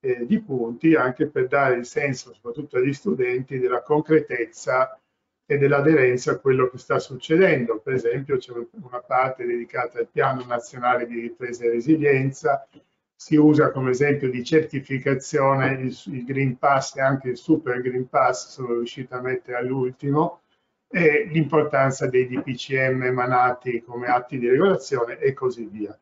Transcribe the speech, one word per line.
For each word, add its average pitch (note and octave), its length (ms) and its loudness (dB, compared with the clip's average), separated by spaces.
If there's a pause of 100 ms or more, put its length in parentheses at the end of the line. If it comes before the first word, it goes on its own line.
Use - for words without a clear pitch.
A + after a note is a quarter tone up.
eh, A#2+ 260 -4
di A3 140 2
punti, B2 560 0
anche C3 320 0
per C3 180 -2
dare C3 300 2
il A#2+ 100 -6
senso, C3+ 480 -4
soprattutto B2 440 -8
agli C3+ 140 2
studenti, C3 680 -2
della B2 220 0
concretezza C3+ 1160 0 (480)
e C#3+ 120 -2
dell'aderenza C#3 720 4
a - 60 -4
quello C3 320 2
che B2+ 80 -16
sta C3+ 200 -4
succedendo. C3+ 800 0
Per - 140 -6
esempio C3 460 -2
c'è B2 140 -10
una B2 480 -12
parte C3 440 -2
dedicata A#2+ 540 -6
al A#2 120 -2
Piano C3 360 0
Nazionale B2 600 -2
di A#2 140 -8
Ripresa A#2+ 440 -10
e A#2 60 2
Resilienza, C#3 960 2 (480)
si - 220 -2
usa D3+ 340 6
come B2+ 200 -2
esempio C#3 400 0
di B2 120 -6
certificazione C3+ 1300 0
il, C3 200 -6 (180)
il B2 120 -8
Green C3+ 320 -2
Pass C#3 400 0
e C#3 60 -2
anche C3+ 260 0
il A#2+ 80 -4
Super B2+ 460 0
Green B2+ 260 -4
Pass, C3 440 0
sono A#2+ 200 -6
riuscito A#2+ 420 -6
a B2 60 -8
mettere B2 380 -6
all'ultimo, C3 840 -2 (480)
e D3+ 420 2
l'importanza D3 760 2
dei B2+ 200 2
D B2 140 -6
P C3 140 -6
C B2+ 180 -10
M C3 300 0
emanati B2 800 0
come B2 240 -10
atti B2 320 -2
di A#2+ 100 0
regolazione C3+ 680 0
e C3+ 160 0
così A#2+ 360 -4
via. G#2 320 -10